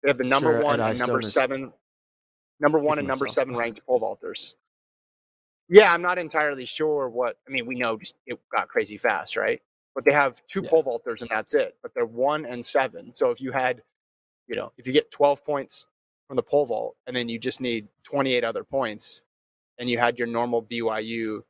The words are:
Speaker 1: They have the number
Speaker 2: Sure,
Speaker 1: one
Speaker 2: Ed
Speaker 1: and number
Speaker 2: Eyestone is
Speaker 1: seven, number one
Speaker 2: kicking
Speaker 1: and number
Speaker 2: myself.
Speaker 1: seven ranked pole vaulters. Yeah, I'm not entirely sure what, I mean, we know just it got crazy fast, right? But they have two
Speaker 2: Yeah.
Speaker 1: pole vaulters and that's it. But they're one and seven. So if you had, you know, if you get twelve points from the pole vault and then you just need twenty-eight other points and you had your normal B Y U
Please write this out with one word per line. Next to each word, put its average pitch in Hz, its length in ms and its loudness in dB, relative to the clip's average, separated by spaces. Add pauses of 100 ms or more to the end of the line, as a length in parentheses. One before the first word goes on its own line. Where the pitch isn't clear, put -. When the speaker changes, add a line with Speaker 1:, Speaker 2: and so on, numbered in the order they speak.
Speaker 1:
They 143 60 4
have 135 80 4
the 127 60 -2
number 135 300 4
Speaker 2:
Sure, - 100 2
Speaker 1:
one 143 160 2
Speaker 2:
Ed 110 120 2
Speaker 1:
and 101 80 -2
number 123 180 0
Speaker 2:
Eyestone 113 100 -2
is 104 60 -2
Speaker 1:
seven, 135 400 0 (840)
number 151 200 4
one 151 160 2
Speaker 2:
kicking 147 40 -4
Speaker 1:
and 139 80 -4
number 131 180 -2
Speaker 2:
myself. 127 100 -4
Speaker 1:
seven 131 200 -2
ranked 117 300 -6
pole 127 140 2
vaulters. - 560 -8 (1120)
Yeah, 185 260 10
I'm 170 80 0
not 180 160 0
entirely 151 480 -2
sure 147 440 -2
what, 120 280 -4 (100)
I 131 40 -14
mean, 127 140 -4
we 127 100 -8
know 120 220 -2
just - 180 -10 (100)
it 123 140 -10 (100)
got 104 200 -2
crazy 107 280 -2
fast, 95 380 -2
right? 104 260 -2 (320)
But 135 120 -8
they 143 80 6
have 139 340 0
two 190 160 -6
Speaker 2:
Yeah. - 60 -10
Speaker 1:
pole 160 140 4
vaulters 120 380 -6
and 117 80 -10
that's 110 240 -4
it. 123 280 0
But - 120 -16
they're 120 120 -2
one 135 400 -2
and 120 200 -8
seven. 120 480 -2
So 131 160 2
if 120 120 -4
you 131 100 -8
had, 127 320 -2 (640)
you 117 80 -6
know, 95 220 -6
if 117 100 -12
you 127 60 -6
get - 180 2
twelve 143 340 2
points - 400 -6 (420)
from 131 100 -4
the 123 60 -2
pole 147 220 2
vault 117 300 -4 (100)
and 127 100 -10
then 120 140 -2
you 117 100 -4
just 123 220 -4
need 117 260 -2 (160)
twenty-eight 131 400 0
other 107 200 -2
points 120 580 -4 (560)
and 123 120 -6
you 120 80 0
had 120 200 2
your 120 100 -2
normal 117 340 0
B 117 200 -6
Y 110 180 0
U 110 500 -6